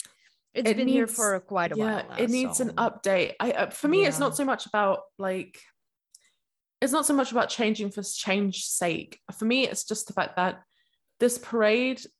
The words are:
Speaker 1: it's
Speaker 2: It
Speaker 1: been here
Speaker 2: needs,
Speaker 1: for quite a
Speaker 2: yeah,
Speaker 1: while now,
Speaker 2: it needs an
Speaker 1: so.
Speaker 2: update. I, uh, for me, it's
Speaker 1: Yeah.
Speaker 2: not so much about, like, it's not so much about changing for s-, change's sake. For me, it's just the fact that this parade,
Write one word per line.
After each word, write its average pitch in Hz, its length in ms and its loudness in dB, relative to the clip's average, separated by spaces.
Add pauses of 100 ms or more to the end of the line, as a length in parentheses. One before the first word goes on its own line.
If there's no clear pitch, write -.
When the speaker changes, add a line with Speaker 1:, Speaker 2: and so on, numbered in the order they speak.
(540)
Speaker 1:
it's 226 160 2
Speaker 2:
It 214 60 4
Speaker 1:
been 262 120 2
here 262 180 4
Speaker 2:
needs, 226 80 -8
Speaker 1:
for 202 260 2
quite 175 320 0
a 156 40 -4
Speaker 2:
yeah, 214 80 2 (180)
Speaker 1:
while - 80 -14
now, - 60 -14
Speaker 2:
it 226 140 0
needs 254 300 0
an 247 80 0
Speaker 1:
so. 165 60 -6
Speaker 2:
update. 196 640 0
I, 240 120 0
uh, - 180 0
for - 180 -2
me, 381 160 6
it's 302 140 2
Speaker 1:
Yeah. 285 80 2
Speaker 2:
not 240 100 -2
so 285 80 0
much 262 220 -2
about, 202 340 2 (180)
like, 190 420 -6 (1200)
it's 254 120 2
not 294 140 2
so 302 80 2
much 269 180 0
about 233 160 2
changing 214 420 -2
for 208 100 -8
s-, 196 160 -8
change's 196 500 -2
sake. - 540 -4 (180)
For 220 60 -4
me, 247 220 2
it's - 180 -6
just - 220 -6
the - 60 -12
fact - 240 -4
that 185 260 -2 (580)
this 240 180 2
parade, 233 640 0 (200)